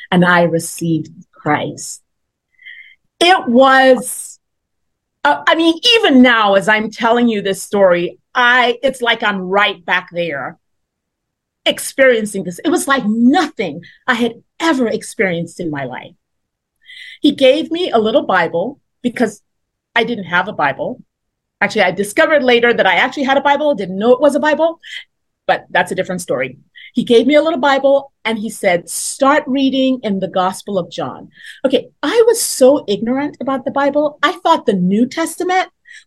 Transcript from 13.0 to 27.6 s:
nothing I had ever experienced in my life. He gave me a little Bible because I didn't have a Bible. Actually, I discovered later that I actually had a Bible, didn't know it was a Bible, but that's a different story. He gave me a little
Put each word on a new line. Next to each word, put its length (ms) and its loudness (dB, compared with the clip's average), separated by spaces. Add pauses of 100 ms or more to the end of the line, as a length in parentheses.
nothing 800 0 (240)
I 80 0
had 280 -4 (180)
ever 260 0
experienced 720 -4
in 120 -6
my 140 -8
life. 300 -14 (1080)
He 120 2
gave 380 2
me 200 -4
a 80 0
little 280 0
Bible 540 -2 (220)
because 400 -4 (520)
I 100 0
didn't 200 -6
have 240 -2
a 40 -8
Bible. 500 -4 (580)
Actually, 220 0
I 100 2
discovered 500 0
later 320 4
that 120 2
I 100 2
actually 280 -2
had 120 2
a 60 0
Bible, 320 2
didn't 240 -8
know 140 2
it 80 2
was 140 4
a 60 -2
Bible, 400 0 (640)
but 240 -2
that's 220 -2
a 20 -8
different 260 -6
story. 380 -6 (360)
He 100 -2
gave 220 4
me 100 2
a 60 6
little 180 -2